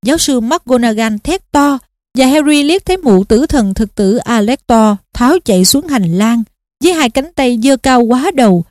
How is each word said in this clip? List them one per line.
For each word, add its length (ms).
Giáo 120
sư 220
McGonagall 840
thét 280
to, 260
và 80
Harry 360
liếc 220
thấy 120
mụ 280
tử 220
thần 280
thực 200
tử 220
Alector 800
tháo 320
chạy 200
xuống 240
hành 300
lang, 240
với 80
hai 180
cánh 220
tay 300
giơ 140
cao 260
quá 320
đầu. 360